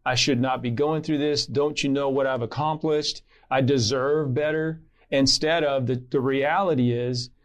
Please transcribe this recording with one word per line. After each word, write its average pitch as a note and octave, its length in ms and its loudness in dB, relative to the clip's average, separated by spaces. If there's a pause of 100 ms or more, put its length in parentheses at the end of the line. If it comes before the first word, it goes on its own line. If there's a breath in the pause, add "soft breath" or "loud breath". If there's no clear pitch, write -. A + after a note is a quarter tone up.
I B2+ 100 0
should A#2+ 260 2
not B2+ 200 -2
be B2 100 -4
going D3 300 0
through D3+ 180 -2
this. D3 260 0
Don't D3 360 -2
you C#3 80 0
know C#3 200 0
what C3+ 180 0
I've B2+ 140 -2
accomplished? D3+ 800 -2 (280 soft breath)
I C3+ 120 2
deserve C3+ 720 2
better." D#3 480 -2 (280 soft breath)
Instead D#3 540 2
of C3+ 240 0
the, B2+ 240 -2
the C#3+ 80 2
reality C3+ 720 2
is, B2 380 -4 (160)